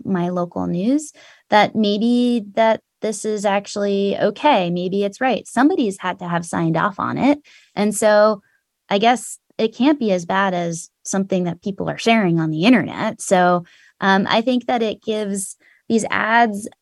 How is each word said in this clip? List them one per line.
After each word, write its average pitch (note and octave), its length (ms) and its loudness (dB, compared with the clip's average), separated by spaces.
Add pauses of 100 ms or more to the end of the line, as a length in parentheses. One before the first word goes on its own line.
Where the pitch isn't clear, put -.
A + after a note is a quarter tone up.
my F3 260 -2
local F3+ 380 -4
news, A3+ 440 -2 (380)
that G#3 260 2
maybe A#3 800 0
that A3 280 2 (200)
this G#3+ 240 -6
is G#3+ 180 -4
actually G3+ 760 -2
okay. G#3 500 2
Maybe F3+ 340 -2
it's G3+ 160 -6
right. B3+ 280 -2
Somebody's B3+ 500 2
had F3+ 220 -6
to F3+ 80 -8
have E3+ 180 -2
signed E3 320 -2
off G3 220 -2
on A#2+ 180 -4
it. C#4+ 220 2 (340)
And G#3 220 -2
so G#3 480 4 (460)
I G3+ 100 0
guess A#3 400 0 (180)
it A3 160 -2
can't C#4+ 240 2
be A3 140 -2
as F3 160 -2
bad F#3+ 260 0
as E3+ 380 -6 (120)
something G3 420 -2
that E3+ 180 -6
people F#3 260 -6
are D3 80 -6
sharing G3+ 420 2
on D#3+ 120 -2
the D#3 140 -2
internet. G3+ 560 0
So, F3+ 440 2 (360)
um, G3 280 2
I A3 120 2
think B3 260 -2
that A#3+ 160 -2
it - 180 -4
gives, G3+ 560 -6 (320)
these A3+ 220 2
ads A3 580 2 (120)